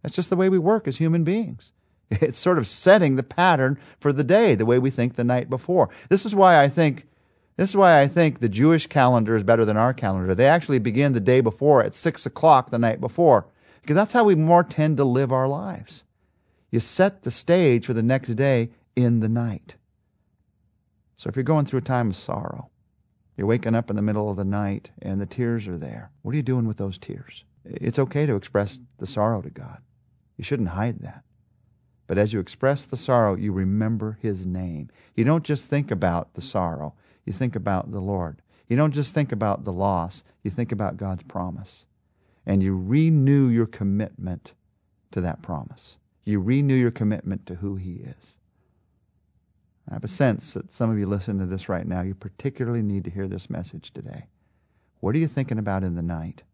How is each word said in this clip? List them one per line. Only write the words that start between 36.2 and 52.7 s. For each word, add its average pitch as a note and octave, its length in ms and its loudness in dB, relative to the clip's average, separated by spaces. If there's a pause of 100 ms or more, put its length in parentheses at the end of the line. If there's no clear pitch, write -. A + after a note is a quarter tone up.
the - 80 -14
sorrow. D#2 520 -6 (300)
You G#2 80 -8
think A#2+ 220 -6
about G2 380 -4
the G2+ 80 -8
Lord. F#2 420 -6 (240)
You A#2+ 100 -2
don't D3+ 160 2
just C#3+ 220 -6
think D3 160 -2
about G2+ 340 -2
the G2 80 -6
loss. F#2 520 -4 (180)
You G#2 80 -6
think A#2 220 -6
about G2+ 240 -6
God's F#2+ 260 -8
promise. F2+ 640 -12 (580)
And F#2+ 200 0
you F#2+ 120 0
renew C#3 720 2
your A2+ 200 2
commitment G2 880 -6 (580)
to - 80 -4
that E2+ 200 -6
promise. - 580 -14 (260)
You G#2 160 -2
renew C3+ 340 2
your B2 160 4
commitment G#2 560 -4
to F2+ 80 -12
who F#2+ 220 -8
he F#2 220 -10
is. - 360 -20 (1600)
I G#2+ 40 -10
have A2 100 -10
a A#2 40 -10
sense A#2 440 -2
that - 180 -12
some A#2 200 -2
of G#2+ 80 0
you G2+ 80 -2
listening G2 320 -4
to F#2 80 -4
this F#2 240 -8
right F2 160 -4
now, F2+ 160 -6
you F#2+ 120 -6
particularly A#2 680 -6